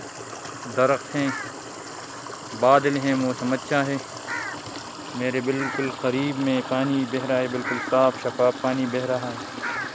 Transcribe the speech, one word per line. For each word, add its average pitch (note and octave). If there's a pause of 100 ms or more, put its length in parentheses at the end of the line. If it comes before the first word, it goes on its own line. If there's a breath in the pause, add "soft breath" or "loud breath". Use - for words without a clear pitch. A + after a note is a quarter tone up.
(640)
दरख्त B2+
हैं, C#3 (1200)
बादल C#3
हैं, C3+
मौसम B2+
अच्छा C#3
है। C#3 (1160)
मेरे B2+
बिल्कुल C3+
करीब C3
में C3
पानी C3+
बह B2
रहा C3
है, B2+
बिल्कुल B2
साफ़ C3
शफाफ B2
पानी C3
बह B2
रहा B2
है, A#2 (580)